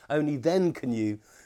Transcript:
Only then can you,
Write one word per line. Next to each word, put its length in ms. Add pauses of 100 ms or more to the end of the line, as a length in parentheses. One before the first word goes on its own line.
Only 260
then 380
can 180
you, 280 (260)